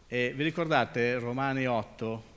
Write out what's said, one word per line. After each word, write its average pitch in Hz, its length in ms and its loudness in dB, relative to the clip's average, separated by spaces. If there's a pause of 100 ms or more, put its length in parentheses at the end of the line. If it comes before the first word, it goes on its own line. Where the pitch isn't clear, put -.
E 123 280 0
vi 139 60 -2
ricordate, 139 760 2
Romani 131 480 -2
otto 113 580 -2 (120)